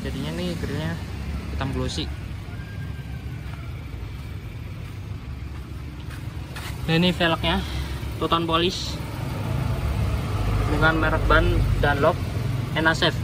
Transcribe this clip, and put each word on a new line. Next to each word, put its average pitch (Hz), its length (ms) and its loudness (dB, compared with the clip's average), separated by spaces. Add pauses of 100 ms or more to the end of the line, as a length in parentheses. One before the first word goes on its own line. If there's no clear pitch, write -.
jadinya 135 320 -4
nih 175 240 -2
grillnya 151 320 -2 (640)
hitam 135 160 -2
glossy. 127 320 -2 (4000)
Nah, 160 160 4
ini 175 160 4
velgnya, 170 480 2 (560)
two 160 80 0
tone 165 160 4
polish 170 560 0 (1800)
dengan 156 240 6
merek 156 320 4
ban 170 240 8 (240)
Dunlop, 147 400 4 (560)
Enasafe. 160 480 4